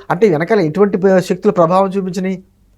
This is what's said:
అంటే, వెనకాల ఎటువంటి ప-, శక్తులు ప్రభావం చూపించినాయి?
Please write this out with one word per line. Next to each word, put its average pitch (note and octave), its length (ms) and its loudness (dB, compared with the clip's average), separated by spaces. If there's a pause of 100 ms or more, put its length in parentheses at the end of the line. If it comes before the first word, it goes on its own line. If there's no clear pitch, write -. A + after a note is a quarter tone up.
(100)
అంటే, F#3 180 2
వెనకాల D3 320 0
ఎటువంటి F#3 380 0
ప-, F#3+ 200 4
శక్తులు F#3 340 0
ప్రభావం F#3 360 2
చూపించినాయి? F#3 540 -6 (360)